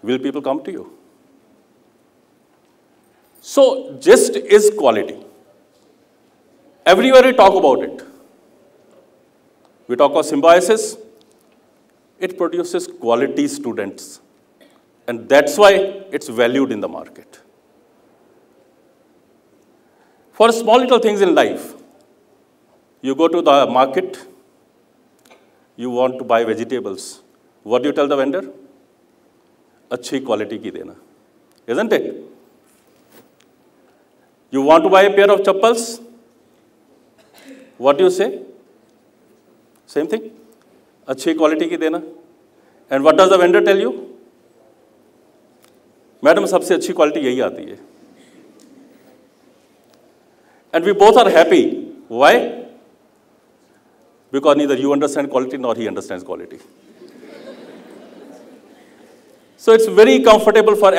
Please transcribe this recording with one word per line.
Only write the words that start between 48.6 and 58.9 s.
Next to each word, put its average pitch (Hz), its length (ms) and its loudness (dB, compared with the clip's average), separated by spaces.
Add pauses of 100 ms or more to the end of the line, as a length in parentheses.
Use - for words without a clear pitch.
And 165 100 -2
we 196 180 0
both 220 220 8
are - 60 2
happy. 170 320 4 (600)
Why? 160 120 6 (2000)
Because 143 300 2
neither 139 140 -2
you 139 200 -4
understand 143 340 -4
quality 131 360 -4
nor 117 100 -4
he 113 160 -8
understands 92 320 -12
quality. 87 360 -16 (3000)